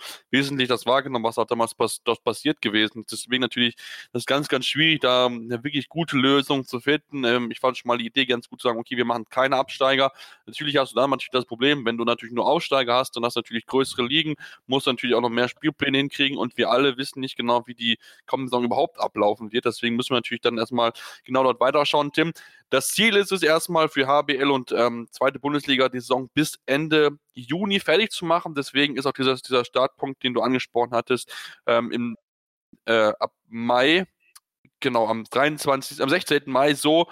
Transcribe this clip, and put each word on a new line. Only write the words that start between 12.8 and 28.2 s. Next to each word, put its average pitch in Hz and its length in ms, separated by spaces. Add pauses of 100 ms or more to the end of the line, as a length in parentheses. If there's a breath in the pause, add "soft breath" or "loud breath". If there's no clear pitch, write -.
hast, 127 220
dann 117 80
hast 120 100
du 120 60
natürlich 113 260
größere 131 400
Ligen, 151 300 (320 loud breath)
musst 135 180
natürlich 120 300
auch 120 40
noch 120 100
mehr 120 180
Spielpläne 143 500
hinkriegen 139 400
und 117 180
wir 113 140
alle 127 260
wissen 135 220
nicht 131 160
genau, 120 320
wie 123 80
die 117 240 (280 loud breath)
kommende 131 240
Saison 123 120
überhaupt 120 380
ablaufen 107 500
wird. 120 140
Deswegen 117 320
müssen 120 140
wir 127 80
natürlich 117 240
dann 117 180
erstmal 117 320 (320 loud breath)
genau 131 180
dort 123 160
weiterschauen, 143 540
Tim. 160 200 (360 loud breath)
Das 131 200
Ziel 208 280
ist 202 160
es 185 100
erstmal 160 460
für 135 180
H 143 160
B 143 140
L 139 140
und, 131 220
ähm, 117 380
zweite 135 280
Bundesliga 139 500
die 127 120
Saison 127 340
bis 151 320
Ende 151 460 (200)
Juni 185 480
fertig 190 300
zu - 160